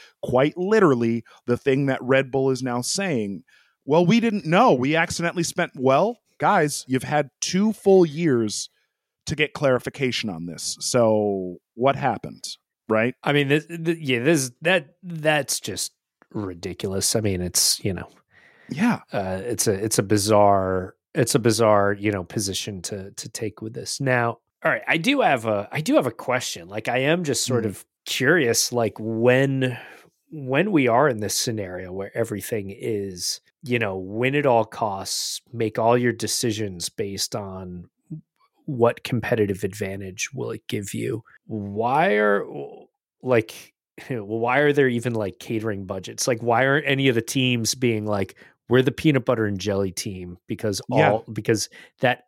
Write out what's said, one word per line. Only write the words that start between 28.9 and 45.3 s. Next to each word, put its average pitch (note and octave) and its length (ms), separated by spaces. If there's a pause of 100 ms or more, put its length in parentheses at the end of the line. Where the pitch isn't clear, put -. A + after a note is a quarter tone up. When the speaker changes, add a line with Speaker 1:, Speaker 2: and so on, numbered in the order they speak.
Speaker 2:
when, B2 800 (540)
when D3 400
we C#3 160
are B2 220
in A2 120
this G2 140
scenario F#2 560
where G2 240
everything G#2 640
is, G2+ 640 (220)
you A#2+ 160
know, G2 180
win A2+ 380
at D3 100
all A#2 200
costs, - 760 (100)
make A2+ 280
all A#2 180
your A#2+ 160
decisions G#2 760
based G2+ 460
on F#2 540 (760)
what A#2 380
competitive G#2 600
advantage G2 680
will A#2+ 160
it A2 180
give G2+ 280
you? A2+ 280 (220)
Why A2+ 680
are, G#2 300 (800)
like, - 520 (240)
<laughs> - 120
why A#2 500
are D3 140
there C#3 160
even, A#2+ 240
like, G#2 240